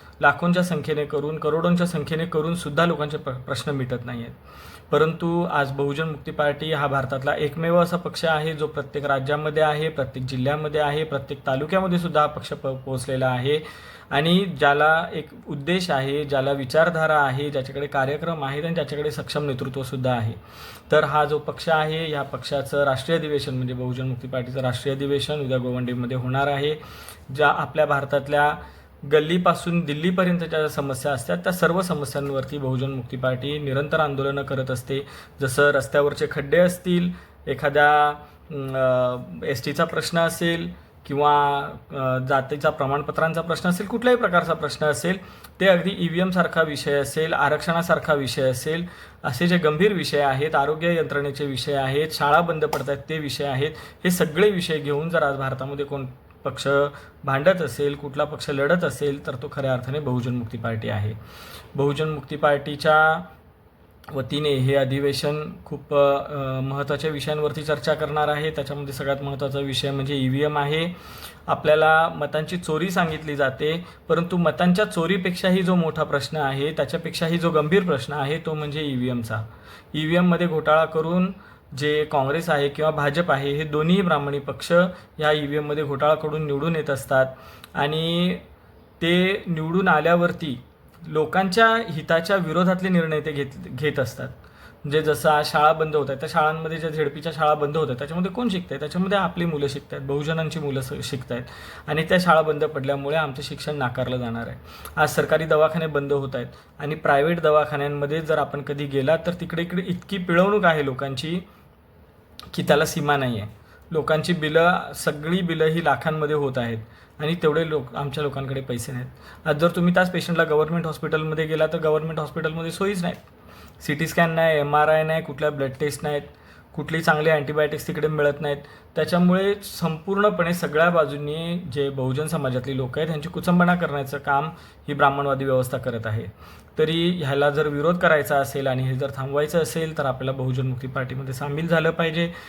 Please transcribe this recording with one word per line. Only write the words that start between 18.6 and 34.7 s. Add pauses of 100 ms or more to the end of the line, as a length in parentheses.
आणि
ज्याच्याकडे
सक्षम
नेतृत्वसुद्धा
आहे. (580)
तर
हा
जो
पक्ष
आहे,
या
पक्षाचं
राष्ट्रीय
अधिवेशन
म्हणजे
बहुजन
मुक्ती
पार्टीचं
राष्ट्रीय
अधिवेशन
उद्या
गोवंडीमध्ये
होणार
आहे. (600)
ज्या
आपल्या
भारतातल्या (600)
गल्लीपासून
दिल्लीपर्यंत
ज्या
समस्या
असतात,
त्या
सर्व
समस्यांवरती
बहुजन
मुक्ती
पार्टी
निरंतर
आंदोलनं
करत